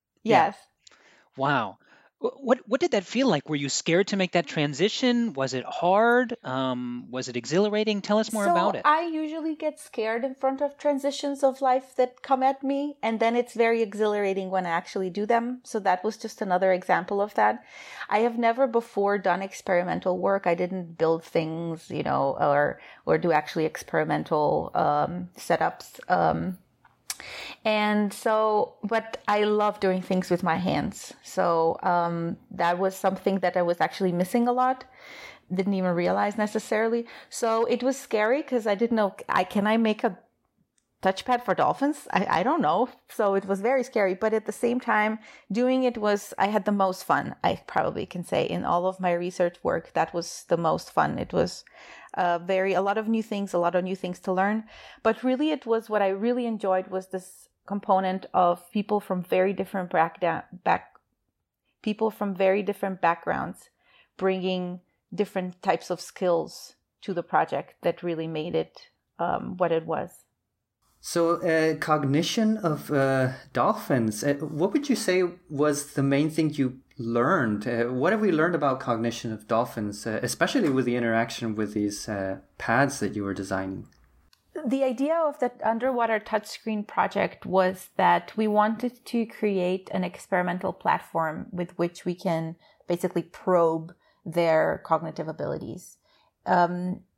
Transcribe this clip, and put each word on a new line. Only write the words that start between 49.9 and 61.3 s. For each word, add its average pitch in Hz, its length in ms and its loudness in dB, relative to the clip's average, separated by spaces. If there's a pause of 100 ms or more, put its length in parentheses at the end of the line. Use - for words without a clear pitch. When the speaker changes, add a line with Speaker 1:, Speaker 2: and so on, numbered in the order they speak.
Speaker 2:
That 165 200 0
was - 340 -8
the 170 100 2
most 165 340 0
fun. 147 280 0
It - 140 -8
was, - 320 -2 (500)
uh, 175 240 0
very, 190 340 0
a 180 80 2
lot 202 160 0
of 214 120 -4
new 220 140 2
things, 202 300 -6
a 180 40 2
lot 175 180 2
of 180 80 2
new 185 140 -4
things 180 240 -8
to 190 100 -4
learn. 208 320 0 (380)
But 220 220 0
really, 262 280 2
it 277 140 -4
was, 226 240 0
what 214 120 2
I 196 80 2
really 240 360 0
enjoyed 196 420 0
was 190 200 -6
this - 420 -10 (160)
component 190 680 0
of 175 380 2
people 208 300 0
from 180 220 -4
very 185 280 2
different 185 380 -4
backda-, 165 540 0 (200)
back, - 300 0 (880)